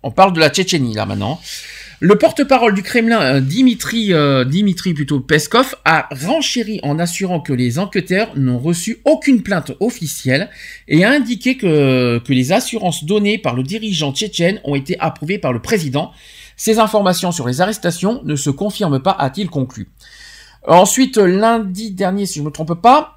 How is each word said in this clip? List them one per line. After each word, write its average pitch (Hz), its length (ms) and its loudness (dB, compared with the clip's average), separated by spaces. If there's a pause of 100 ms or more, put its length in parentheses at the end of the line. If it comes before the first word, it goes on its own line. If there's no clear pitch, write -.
On 120 80 -6
parle 190 220 4
de 160 80 0
la 156 80 8
Tchétchénie 139 460 0
là 107 100 -2
maintenant. 101 360 -4 (600)
Le 202 180 6
porte-parole 247 560 2
du 196 80 -2
Kremlin, 226 400 2
euh, 135 180 2
Dimitri, 220 720 0
euh, 143 320 2
Dimitri 180 480 0
plutôt 143 280 -2
Peskov, 160 560 0 (100)
a 156 240 0
renchéri 214 720 -4
en 143 160 -2
assurant 175 420 -2
que 135 140 -4
les 123 240 0
enquêteurs 196 580 -2
n'ont 127 220 0
reçu 170 480 -4
aucune 277 360 4
plainte 175 380 -4
officielle 165 680 -2 (380)
et 165 160 4
a 233 80 4
indiqué 247 440 0
que, 135 600 2
que 139 160 -4
les 127 180 2
assurances 196 520 -2
données 208 340 0
par 120 160 -4
le 127 80 -2
dirigeant 165 500 -4
tchétchène 196 520 -2
ont 143 100 -4
été 139 240 -4
approuvées 165 400 -4
par 127 160 -2
le 117 80 -6
président. 151 480 -4 (460)
Ces 220 220 0
informations 190 540 2
sur 127 140 -6
les 127 160 -2
arrestations 196 600 -2
ne 151 120 -4
se 139 140 -2
confirment 170 500 -2
pas, 190 120 0
a-t-il 170 360 -4
conclu. - 400 -6 (800)
Ensuite, 226 500 4
lundi 208 760 2
dernier, 190 340 -2
si 151 140 -8
je 143 40 -4
me 151 60 -6
trompe 160 240 -6
pas 254 420 4